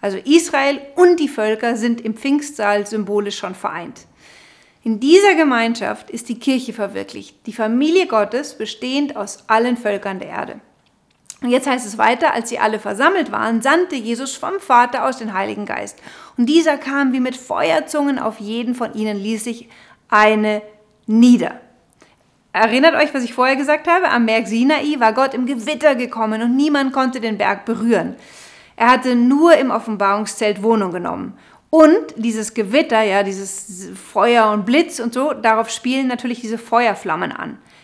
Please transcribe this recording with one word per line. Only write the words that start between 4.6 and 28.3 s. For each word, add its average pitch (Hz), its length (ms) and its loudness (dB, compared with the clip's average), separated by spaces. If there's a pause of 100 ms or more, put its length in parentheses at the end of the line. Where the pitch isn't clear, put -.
In 226 180 -2
dieser 359 360 6
Gemeinschaft 233 720 0
ist - 180 -10
die 226 100 -8
Kirche 254 340 -2
verwirklicht, 196 720 -10
die 214 80 -10
Familie 277 520 2
Gottes, 226 520 -2
bestehend 262 580 -4
aus 208 320 -10
allen 233 280 2
Völkern 196 420 -4
der - 100 -12
Erde. - 320 -10 (840)
Und 240 80 -2
jetzt 262 160 2
heißt 247 200 -2
es 208 120 -10
weiter: 226 340 2
„Als 233 160 -4
sie 233 100 -8
alle 214 200 0
versammelt 233 520 0
waren, 226 300 -2
sandte 330 340 2
Jesus 233 420 -6
vom - 220 -6
Vater 359 480 2
aus 262 120 -2
den 220 160 -8
Heiligen 202 320 -6
Geist. - 320 -8 (400)
Und 240 80 2
dieser 302 320 4
kam 277 340 0
wie 262 80 0
mit 254 160 -2
Feuerzungen 294 800 -2
auf 220 220 -6
jeden 226 340 -4
von 247 200 -6
ihnen, 214 240 -4
ließ 208 260 -4
sich 233 240 -10 (400)
eine 214 540 4 (440)
nieder.“ 240 540 4 (920)
Erinnert 240 400 4
euch, 294 180 0
was 269 100 -4
ich 233 120 -8
vorher 262 220 2
gesagt 294 300 -2
habe? 349 220 2
Am 233 160 2
Berg 220 220 0
Sinai 269 520 0
war 226 140 4
Gott 262 220 0
im 247 100 -4
Gewitter 285 500 0
gekommen 226 460 -4
und 240 160 0
niemand 277 380 0
konnte 262 260 -2
den 220 160 -4
Berg 202 300 -2
berühren. 220 500 -2 (600)